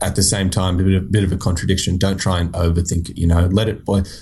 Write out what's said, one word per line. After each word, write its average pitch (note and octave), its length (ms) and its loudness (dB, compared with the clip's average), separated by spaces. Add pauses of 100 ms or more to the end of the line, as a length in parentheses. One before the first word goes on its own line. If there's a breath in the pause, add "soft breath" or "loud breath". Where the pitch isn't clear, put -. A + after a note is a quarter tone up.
at F#2+ 140 -2
the G2 80 2
same G2 260 0
time, F#2 300 0
a F#2+ 40 2
bit F#2+ 120 4
of, F#2 160 -2
bit G#2 120 4
of F#2+ 80 0
a F#2 60 0
contradiction. F#2 600 0
Don't F#2+ 200 0
try F#2 220 0
and E2+ 140 -2
overthink E2+ 560 0
it, - 80 -16
you E2+ 100 0
know. E2+ 240 4
Let G#2+ 160 2
it, - 160 -6
boy, G2 200 0 (180 loud breath)